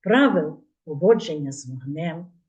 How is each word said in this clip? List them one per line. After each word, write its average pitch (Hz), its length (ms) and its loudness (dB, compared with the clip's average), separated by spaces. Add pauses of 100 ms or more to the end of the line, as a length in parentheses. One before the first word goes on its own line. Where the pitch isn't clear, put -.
правил 190 600 2 (240)
поводження 156 680 0
з 127 160 -14
вогнем. 156 580 -8 (220)